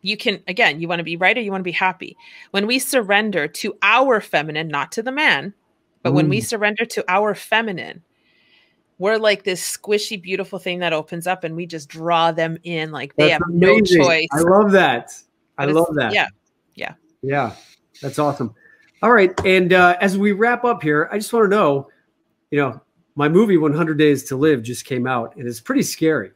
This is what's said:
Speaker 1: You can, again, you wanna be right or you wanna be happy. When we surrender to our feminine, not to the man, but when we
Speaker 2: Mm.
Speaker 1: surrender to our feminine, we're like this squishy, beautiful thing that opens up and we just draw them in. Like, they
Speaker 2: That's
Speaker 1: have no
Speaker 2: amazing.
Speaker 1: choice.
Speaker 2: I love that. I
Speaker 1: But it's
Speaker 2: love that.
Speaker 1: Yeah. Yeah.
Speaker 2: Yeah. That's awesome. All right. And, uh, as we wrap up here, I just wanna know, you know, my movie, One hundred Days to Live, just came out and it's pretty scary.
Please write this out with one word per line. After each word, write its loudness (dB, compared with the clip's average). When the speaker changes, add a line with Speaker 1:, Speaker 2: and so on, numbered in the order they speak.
Speaker 1:
You -6
can, -4
again, 0
you -6
wanna -4
be -8
right 2
or -4
you -6
wanna -6
be -6
happy. -4
When -2
we 0
surrender 0
to -8
our 2
feminine, -4
not -4
to -6
the -6
man, -2
but 0
when 2
we 0
Speaker 2:
Mm. -6
Speaker 1:
surrender -2
to -6
our 2
feminine, -4
we're 0
like 0
this -4
squishy, -4
beautiful -6
thing -6
that 0
opens -6
up -4
and -8
we -8
just -14
draw 0
them -4
in. -8
Like, -12
they 4
Speaker 2:
That's 0
Speaker 1:
have -6
no 6
Speaker 2:
amazing. 4
Speaker 1:
choice. 2
Speaker 2:
I -2
love 4
that. 2
I -2
Speaker 1:
But 0
it's 0
Speaker 2:
love 0
that. 0
Speaker 1:
Yeah. 0
Yeah. -12
Speaker 2:
Yeah. -2
That's -8
awesome. -2
All 4
right. 4
And, 4
uh, 6
as 0
we 2
wrap 0
up 0
here, 0
I -4
just -6
wanna 4
know, 2
you 0
know, -4
my 2
movie, 4
One 2
hundred 0
Days 4
to -6
Live, 2
just -10
came -4
out -4
and -10
it's -10
pretty -2
scary. -2